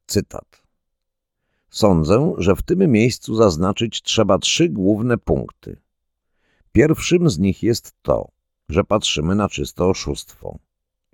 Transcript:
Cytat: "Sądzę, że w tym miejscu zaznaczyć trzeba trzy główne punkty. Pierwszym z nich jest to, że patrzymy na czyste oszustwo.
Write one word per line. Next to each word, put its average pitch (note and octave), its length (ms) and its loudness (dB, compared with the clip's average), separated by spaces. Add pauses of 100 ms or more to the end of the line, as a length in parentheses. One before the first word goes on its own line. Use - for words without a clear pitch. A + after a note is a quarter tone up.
Cytat: - 560 -6 (1080)
"Sądzę, G2+ 680 2
że F2+ 180 2
w - 60 -2
tym F3 280 2
miejscu A2+ 440 0
zaznaczyć G2+ 680 0
trzeba G2 360 0
trzy - 300 0
główne A2 500 0
punkty. - 640 -6 (920)
Pierwszym E3 580 2
z E2 80 -4
nich F#2+ 240 0
jest - 400 -4
to, A1+ 260 -2 (400)
że E2+ 160 0
patrzymy F#2+ 500 -2
na G2+ 140 0
czyste - 360 -6
oszustwo. - 760 -6 (560)